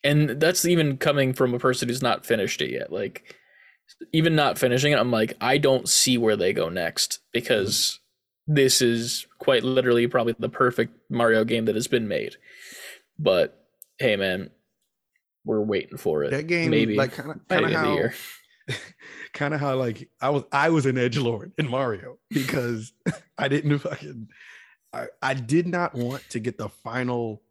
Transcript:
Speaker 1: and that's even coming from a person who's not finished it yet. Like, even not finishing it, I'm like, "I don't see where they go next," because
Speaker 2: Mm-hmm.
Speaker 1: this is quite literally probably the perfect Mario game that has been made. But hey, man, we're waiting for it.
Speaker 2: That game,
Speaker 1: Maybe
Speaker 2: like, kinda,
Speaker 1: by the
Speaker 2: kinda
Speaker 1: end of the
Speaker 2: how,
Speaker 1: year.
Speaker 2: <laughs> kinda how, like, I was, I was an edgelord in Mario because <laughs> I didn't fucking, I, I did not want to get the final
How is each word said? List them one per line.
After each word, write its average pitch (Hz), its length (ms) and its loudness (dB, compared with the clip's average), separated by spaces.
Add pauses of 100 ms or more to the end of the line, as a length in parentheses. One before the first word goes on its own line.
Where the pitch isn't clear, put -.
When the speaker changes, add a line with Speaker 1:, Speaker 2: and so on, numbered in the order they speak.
Speaker 1:
and 147 260 4 (100)
that's 175 240 2
even 156 340 2
coming 139 340 2
from 127 220 0
a 123 40 -4
person 127 300 0
who's 123 140 -2
not 120 240 0
finished 107 360 0
it 62 80 -4
yet. 62 220 -6
Like, 95 420 -10 (800)
even 160 220 4
not 147 240 2
finishing 131 340 4
it, 131 60 4
I'm 123 140 2
like, 113 280 2
"I 131 180 2
don't 135 300 2
see 127 300 2
where 110 180 2
they 95 160 2
go 82 160 -2
next," 85 520 -4 (120)
because 110 680 0 (480)
Speaker 2:
Mm-hmm. 151 60 0
Speaker 1:
this 135 280 6
is 117 440 0 (120)
quite 123 260 2
literally 127 440 4
probably 117 300 0
the 113 100 -4
perfect 123 440 2 (180)
Mario 113 340 4
game 113 220 0
that 107 100 0
has 110 100 -2
been 113 220 0
made. 69 280 -4 (840)
But 95 460 2 (340)
hey, 113 180 2
man, 95 340 -2 (920)
we're 110 180 -2
waiting 104 340 -4
for 76 280 -2
it. 69 80 -4
Speaker 2:
That 151 160 -6
game, 170 220 0
Speaker 1:
Maybe 110 260 2
Speaker 2:
like, 135 180 0
kinda, - 340 -12
Speaker 1:
by 185 80 0
the - 60 2
Speaker 2:
kinda - 60 0
Speaker 1:
end - 80 0
of - 60 0
the 151 60 0
Speaker 2:
how, 147 60 0
Speaker 1:
year. 147 200 -2 (540)
Speaker 2:
<laughs> - 640 -14
kinda 147 260 -2
how, 139 180 -2
like, 120 320 -4 (120)
I 131 100 0
was, 143 120 0 (100)
I 143 180 4
was 156 160 4
an 127 100 2
edgelord 120 600 -2
in 151 120 -2
Mario 123 480 -4 (120)
because 123 600 -4 (240)
<laughs> - 220 -20
I 135 100 -2
didn't 147 300 2
fucking, 143 500 -10 (640)
I, - 140 -10 (160)
I 135 120 -2
did 139 320 0
not 175 280 -2
want 120 360 -6
to 120 100 -6
get 117 180 -6
the 107 100 -8
final 120 840 -6